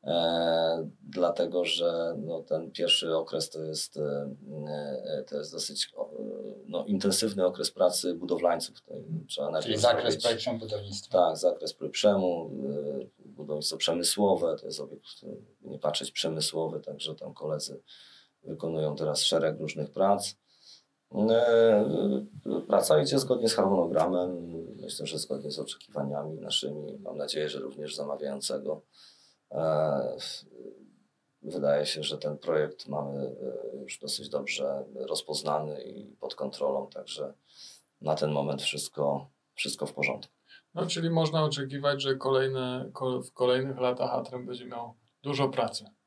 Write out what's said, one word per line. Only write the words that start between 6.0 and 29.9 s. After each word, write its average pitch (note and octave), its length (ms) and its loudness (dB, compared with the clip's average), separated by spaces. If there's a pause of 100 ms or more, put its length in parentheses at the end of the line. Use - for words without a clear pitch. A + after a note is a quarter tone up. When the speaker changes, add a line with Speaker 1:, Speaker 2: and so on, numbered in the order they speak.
Speaker 1:
no, - 180 -4
intensywny G2 640 2
okres F2 240 0
pracy F2+ 440 2
budowlańców. F2 640 0
Tutaj D2 240 -14 (240)
trzeba D2 220 -4
najpierw D#2+ 160 -2
Speaker 2:
Czyli A2 120 0
zakres G#2+ 240 4 (200)
Speaker 1:
zrobić A#2+ 40 2
Speaker 2:
pre-przem A2+ 320 0
budownictwa. G2+ 600 -2 (100)
Speaker 1:
Tak, D#2+ 80 0
zakres F2 380 0
pre-przemu, F2+ 760 2 (520)
e, - 260 -18
budownictwo D2+ 480 -4
przemysłowe, F2 840 2
to - 60 -14
jest D#2 140 -8
obiekt, - 260 -12 (160)
e, - 460 -14
nie D2 100 -10
patrzeć, D2 320 -2
przemysłowy, D#2+ 680 -2
także D2+ 340 -8
tam D2+ 200 -12
koledzy D2+ 480 -6 (600)
wykonują D#2+ 540 -2
teraz D2+ 260 0
szereg D#2 380 2
różnych D2+ 320 -4
prac. G2 440 2 (960)
E, A2+ 540 8 (840)
praca - 340 8
idzie C#3 160 4
zgodnie A2+ 300 4
z A2 60 4
harmonogramem, F2 1000 2 (300)
myślę, - 240 -8
że D#2 120 -4
zgodnie C#2+ 320 -4
z D2+ 80 -6
oczekiwaniami D2 840 -6
naszymi, D2 580 -4
mam - 180 -10
nadzieję, D2 320 -2
że D2 100 -6
również C#2+ 380 -8
zamawiającego. C#2+ 840 -4 (680)
E, D2+ 680 2